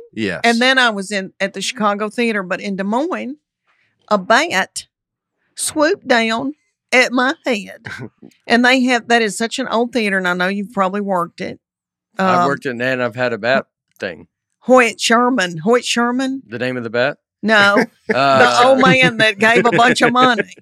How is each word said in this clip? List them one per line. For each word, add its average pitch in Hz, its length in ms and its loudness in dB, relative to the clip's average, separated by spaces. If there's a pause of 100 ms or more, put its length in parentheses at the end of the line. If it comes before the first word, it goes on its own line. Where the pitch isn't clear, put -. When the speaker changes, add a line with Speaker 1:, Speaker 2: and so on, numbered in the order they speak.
(120)
Speaker 1:
Yes. 170 320 -4
Speaker 2:
And 233 180 2
then 262 160 2
I 247 120 2
was 196 200 -8
in, 196 300 -6
at 196 120 -2
the 196 80 -10
Chicago 208 480 -4
Theater, 214 360 -2
but 180 160 -6
in 196 160 -6
Des 190 80 -6
Moines, 247 520 -4 (720)
a 208 100 2
bat 185 680 -2 (720)
swooped 302 500 -2
down 240 480 0 (380)
at 240 200 2
my 254 220 0 (100)
head. 202 440 -6
Speaker 1:
<laughs> - 220 -14 (360)
Speaker 2:
And 233 180 2
they 254 200 4
have, 247 240 0
that 233 140 2
is 202 140 -2
such 226 220 -6
an 254 100 -6
old 233 240 -2
theater, 208 260 -2
and 185 100 -2
I 180 60 0
know 180 140 -2
you've 202 240 -6
probably 196 280 -2
worked 180 400 -4
it. - 180 -12 (600)
Speaker 3:
I've 185 220 2
Speaker 2:
Um, 175 80 2
Speaker 3:
worked 139 180 -6
it, 139 40 -2 (100)
and 127 220 -2
I've 123 140 -4
had 123 160 -2
a 113 60 -4
bat 123 280 0 (320)
thing. 87 300 -10 (320)
Speaker 2:
Hoyt 240 400 2
Sherman. 226 580 0
Hoyt 233 260 0
Sherman? 262 600 -4
Speaker 3:
The - 120 -12
name 127 180 -4
of 120 80 -8
the 113 60 -10
bat? 123 280 -2 (240)
Speaker 2:
No. 202 420 4 (120)
Speaker 3:
<laughs> - 180 -6
Uh, 135 240 4 (220)
Speaker 2:
The 254 80 6
old 262 140 4
man 262 340 4
that 220 220 0
gave 220 280 4
a 233 60 2
bunch 240 300 2
of 240 100 2
money. 240 500 0